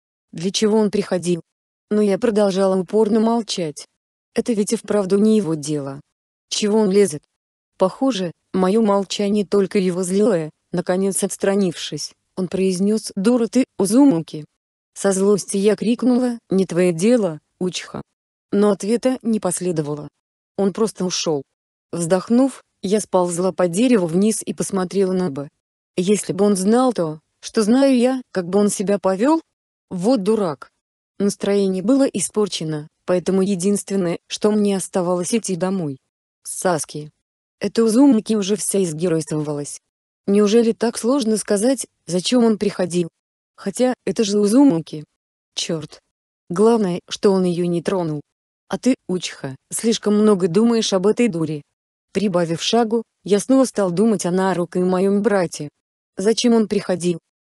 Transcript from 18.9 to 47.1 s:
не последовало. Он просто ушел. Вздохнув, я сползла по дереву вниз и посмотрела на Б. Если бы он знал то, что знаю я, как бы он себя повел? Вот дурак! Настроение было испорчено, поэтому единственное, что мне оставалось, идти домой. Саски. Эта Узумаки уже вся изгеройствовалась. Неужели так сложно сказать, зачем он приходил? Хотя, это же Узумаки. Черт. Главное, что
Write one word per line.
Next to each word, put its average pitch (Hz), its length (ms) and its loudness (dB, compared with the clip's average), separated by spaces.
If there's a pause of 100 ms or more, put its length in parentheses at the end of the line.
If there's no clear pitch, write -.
не 220 180 -2
последовало. 156 680 -4 (500)
Он 196 160 0
просто 214 320 -4
ушел. 160 380 -4 (480)
Вздохнув, 190 720 0 (180)
я 202 200 0
сползла 180 500 0
по 180 160 0
дереву 196 400 2
вниз 196 360 0
и 214 120 -8
посмотрела 185 580 -2
на 180 160 -2
Б. 143 200 -10 (460)
Если 185 380 0
бы 185 120 0
он 208 100 4
знал 233 360 2
то, 156 280 -4 (200)
что - 220 -4
знаю 262 340 4
я, 254 260 2 (100)
как 180 180 -6
бы 196 100 2
он 208 100 2
себя 196 280 -2
повел? 214 440 0 (480)
Вот 190 340 0
дурак! 196 480 -2 (480)
Настроение 196 640 0
было 269 220 2
испорчено, 165 800 -4 (180)
поэтому 185 380 0
единственное, 190 760 -2 (100)
что - 240 -2
мне 202 240 0
оставалось, 180 600 -2
идти 190 200 -4
домой. 170 420 -4 (460)
Саски. 151 680 -6 (480)
Эта 208 240 0
Узумаки 226 500 4
уже 202 220 0
вся 196 280 -2
изгеройствовалась. 151 960 -4 (460)
Неужели 208 460 4
так 226 260 -2
сложно 220 400 0
сказать, 220 480 -2 (220)
зачем 185 360 0
он 226 140 2
приходил? 180 500 -2 (480)
Хотя, 247 380 -2 (100)
это 196 200 -2
же 208 160 -2
Узумаки. 202 640 2 (480)
Черт. - 460 -8 (500)
Главное, 202 580 2
что - 240 0